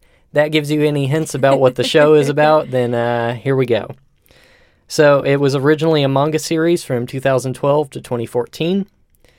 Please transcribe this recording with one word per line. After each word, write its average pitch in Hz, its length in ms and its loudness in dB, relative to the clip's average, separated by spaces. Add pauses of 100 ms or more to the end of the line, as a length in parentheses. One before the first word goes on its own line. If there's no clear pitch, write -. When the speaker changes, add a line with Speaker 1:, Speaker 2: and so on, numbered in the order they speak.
(340)
Speaker 1:
that 151 160 0
gives 151 200 -2
you 151 140 0
any 147 240 0
hints 156 260 -2
about 135 280 2
what 127 140 2
the 131 100 -2
show 151 300 4
is 147 120 4
about, 151 440 2
Speaker 2:
<laughs> - 0 -
Speaker 1:
then, 123 220 -2
uh, 120 420 -2
here 135 200 -4
we 131 120 0
go. 113 280 -4 (880)
So 143 360 4
it 139 160 0
was 139 180 0
originally 151 480 2
a 135 60 0
manga 147 300 0
series 165 440 -2
from 123 240 -6
two 131 140 -10
thousand 131 320 -2
twelve 143 380 -2
to 135 100 -12
twenty 120 240 -6
fourteen. 165 600 -4 (540)